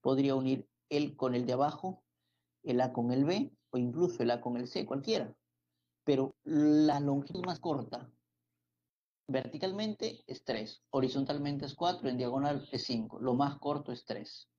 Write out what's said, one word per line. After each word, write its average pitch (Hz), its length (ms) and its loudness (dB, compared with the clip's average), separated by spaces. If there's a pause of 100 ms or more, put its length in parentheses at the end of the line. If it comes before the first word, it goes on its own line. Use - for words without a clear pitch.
podría 135 340 4
unir 131 340 0 (200)
el 147 280 0
con 127 180 0
el 123 100 0
de 127 80 0
abajo, 156 500 -2 (600)
el 123 180 2
A 131 120 2
con 120 180 0
el 135 140 4
B, 202 260 0 (200)
o 127 60 -2
incluso 131 460 0
el 117 80 4
A 120 80 0
con 123 160 -4
el 120 120 -4
C, - 180 -4
cualquiera. 139 500 -2 (680)
Pero 135 380 2
la 151 560 6
longitud 143 460 0
más 180 140 -4
corta, 131 500 -4 (1160)
verticalmente 190 1000 -4
es - 160 -12
tres, 110 480 -6
horizontalmente 139 720 0
es 135 80 -8
cuatro, 175 340 0
en 123 100 0
diagonal 135 540 -2
es 127 120 -4
cinco. 113 360 -4
Lo 123 140 0
más 139 240 2
corto 143 340 -4
es 120 140 -10
tres. - 420 -10 (120)